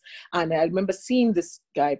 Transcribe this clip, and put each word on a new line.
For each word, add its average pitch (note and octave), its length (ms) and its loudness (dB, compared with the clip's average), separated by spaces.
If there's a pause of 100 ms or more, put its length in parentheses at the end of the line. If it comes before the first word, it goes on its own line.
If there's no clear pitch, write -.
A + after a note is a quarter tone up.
(340)
And E3 200 -2
I D#3+ 100 2
remember F#3 300 0
seeing A#3+ 400 2
this E3+ 260 -4 (160)
guy C#3+ 240 0